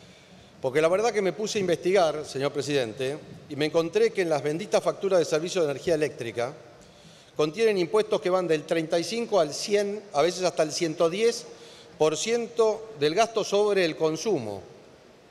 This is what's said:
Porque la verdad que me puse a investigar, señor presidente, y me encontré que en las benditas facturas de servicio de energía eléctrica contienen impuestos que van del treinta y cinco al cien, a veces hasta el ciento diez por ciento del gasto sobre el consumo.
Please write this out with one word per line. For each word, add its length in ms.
Porque 180
la 80
verdad 240
que 80
me 140
puse 240
a 20
investigar, 640
señor 280
presidente, 680
y 60
me 100
encontré 460
que 100
en 80
las 120
benditas 400
facturas 360
de 80
servicio 340
de 100
energía 240
eléctrica 600
contienen 400
impuestos 440
que 100
van 180
del 160
treinta 340
y 60
cinco 360
al 120
cien, 500
a 80
veces 220
hasta 180
el 100
ciento 380
diez 340
por 180
ciento 840
del 160
gasto 300
sobre 400
el 100
consumo. 680